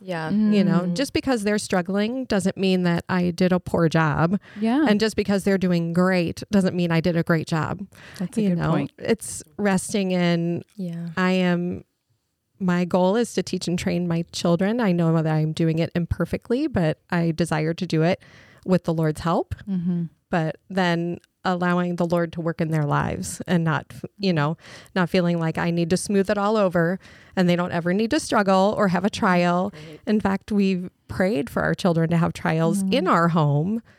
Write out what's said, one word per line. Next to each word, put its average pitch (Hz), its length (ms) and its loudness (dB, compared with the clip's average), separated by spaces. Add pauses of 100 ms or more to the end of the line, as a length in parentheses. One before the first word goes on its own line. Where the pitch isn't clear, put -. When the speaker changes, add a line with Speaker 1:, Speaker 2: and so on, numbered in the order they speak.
Speaker 1:
Yeah. 170 300 -6
Speaker 2:
Mm. 208 240 2
Speaker 3:
You 202 80 6
know, 180 320 2
just 269 180 -4
because 262 300 0
they're 208 160 0
struggling 208 680 -2
doesn't 190 300 0
mean 185 280 2
that 170 240 0
I 180 240 0
did 180 200 2
a 180 60 4
poor 170 300 0
job. 160 500 2 (220)
Speaker 2:
Yeah. 247 280 2
Speaker 3:
And 208 120 4
just 214 160 0
because 202 260 0
they're 196 160 2
doing 170 340 0
great 180 600 0
doesn't 190 240 2
mean 175 160 0
I 165 80 2
did 165 160 2
a 165 80 0
great 160 240 0
job. 170 360 -4 (360)
Speaker 2:
That's 190 180 -6
a 220 40 2
Speaker 3:
You 202 80 2
Speaker 2:
good 175 80 0
Speaker 3:
know, 156 120 0
Speaker 2:
point. - 280 -2
Speaker 3:
it's - 440 -4 (140)
resting 190 560 0
in, 170 500 0 (140)
Speaker 1:
Yeah. 170 400 -8
Speaker 3:
I 185 160 2
am, 180 500 0 (760)
my 180 240 0
goal 185 320 2
is 240 180 -2
to 185 80 -2
teach - 240 -8
and 175 100 -2
train 175 300 -2
my 165 240 -2
children. 190 500 0
I 202 120 2
know 165 280 2
that 156 60 0
I'm 156 240 0
doing 160 300 0
it 165 160 -2
imperfectly, 233 720 -2
but 180 320 0 (100)
I 170 220 0
desire 160 420 -2
to 185 120 -6
do 160 160 2
it 175 200 0 (420)
with 180 200 2
the 170 100 -2
Lord's 156 280 -2
help. 185 340 -2 (120)
Speaker 2:
Mm-hmm. 175 360 -2 (260)
Speaker 3:
But 160 260 -2 (120)
then 175 500 -2 (240)
allowing 180 540 0
the 175 80 0
Lord 170 300 0
to 175 80 -8
work 165 180 -4
in 165 100 -2
their 156 140 0
lives - 640 -2
and 170 180 0
not, 156 300 -4 (240)
you 196 120 -2
know, 156 280 0 (360)
not 180 140 0
feeling 175 320 0
like 160 160 -2
I 170 140 -2
need 170 180 0
to 185 80 0
smooth 196 320 0
it 214 80 0
all 202 180 0
over 180 440 2 (360)
and 180 140 2
they 175 80 4
don't 175 160 -2
ever 175 220 0
need 220 160 0
to 311 100 0
struggle 196 560 2
or 202 120 2
have 180 180 0
a - 40 -2
trial. 180 640 2 (160)
Speaker 4:
Right. 156 180 -18
Speaker 3:
In 214 140 2
fact, 190 320 -4
we've 190 380 0 (180)
prayed 175 400 -2
for - 140 -4
our 156 120 0
children 165 360 0
to 170 80 2
have 170 160 0
trials 165 500 0
Speaker 2:
Mm-hmm. 190 80 -2
Speaker 3:
in 285 160 2
our 170 200 4
home 160 520 2 (180)